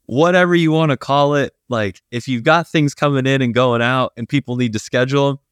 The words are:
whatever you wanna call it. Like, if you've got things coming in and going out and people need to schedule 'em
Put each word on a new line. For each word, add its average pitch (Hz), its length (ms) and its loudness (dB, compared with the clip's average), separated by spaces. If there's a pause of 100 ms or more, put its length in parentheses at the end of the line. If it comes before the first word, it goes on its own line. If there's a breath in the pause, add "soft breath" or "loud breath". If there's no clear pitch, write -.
whatever 175 500 2
you 160 160 2
wanna 156 240 2
call 143 400 0
it. 139 180 -2 (140)
Like, 107 420 -4
if 120 200 -8
you've 120 140 -4
got 160 260 2
things 147 240 0
coming 139 320 -2
in 135 160 0
and 120 120 -2
going 120 280 2
out 127 340 -2
and 117 140 -10
people 127 260 -2
need 123 160 -2
to 107 80 -4
schedule 135 520 0
'em 135 80 -6 (120)